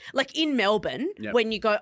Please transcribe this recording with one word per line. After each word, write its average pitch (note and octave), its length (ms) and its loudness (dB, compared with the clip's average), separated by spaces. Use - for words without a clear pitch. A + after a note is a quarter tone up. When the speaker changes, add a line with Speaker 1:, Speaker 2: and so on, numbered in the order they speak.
Speaker 1:
Like C4+ 240 -2
in D4+ 180 2
Melbourne, G#3 640 0
Speaker 2:
Yep. G#3 160 -2
Speaker 1:
when A3 180 2
you G#3+ 60 -2
go, G#3 240 2